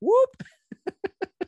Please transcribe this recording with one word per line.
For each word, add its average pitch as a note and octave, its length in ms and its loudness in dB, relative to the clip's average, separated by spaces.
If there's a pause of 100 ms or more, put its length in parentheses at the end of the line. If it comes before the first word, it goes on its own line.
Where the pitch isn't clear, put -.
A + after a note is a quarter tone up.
Whoop. A#4+ 420 2 (440)
<laughs> - 80 -10 (540)